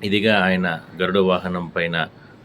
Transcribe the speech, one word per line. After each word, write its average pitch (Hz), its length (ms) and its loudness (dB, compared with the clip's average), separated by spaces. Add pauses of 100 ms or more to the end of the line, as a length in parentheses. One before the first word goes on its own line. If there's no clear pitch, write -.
ఇదిగా 101 420 2
ఆయన 90 340 0 (220)
గరుడ 92 160 0
వాహనం 90 500 0
పైన 85 400 -4 (380)